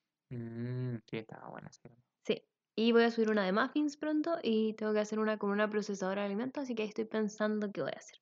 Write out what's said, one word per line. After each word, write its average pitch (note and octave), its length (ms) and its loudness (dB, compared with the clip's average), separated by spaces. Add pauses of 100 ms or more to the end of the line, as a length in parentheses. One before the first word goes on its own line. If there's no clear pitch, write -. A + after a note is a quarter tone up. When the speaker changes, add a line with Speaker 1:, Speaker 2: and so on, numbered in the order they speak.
(320)
Speaker 1:
Mm, A#2+ 680 -4 (120)
sí, - 80 -4
estaba - 320 -10
buena, - 220 -14
sí. - 180 -20 (360)
Speaker 2:
Sí. - 180 -2 (320)
Y A3+ 160 4
voy A#3 120 8
a A#3 80 4
subir A3+ 180 2
una G#3 160 4
de F#3 60 2
muffins C4+ 460 2
pronto D#4 440 0
y A3 320 2
tengo G#3+ 200 -2
que G#3 60 2
hacer G#3+ 200 0
una G#3+ 180 2
con G3+ 140 0
una G#3 180 2
procesadora G3+ 520 -2
de G3+ 60 0
alimentos, A#3 360 -4
así B3+ 120 -4
que A3 80 0
ahí G#3 60 -4
estoy G#3+ 160 -4
pensando G#3+ 680 0
qué E3 100 -4
voy - 120 -2
a - 60 -12
hacer. - 220 -20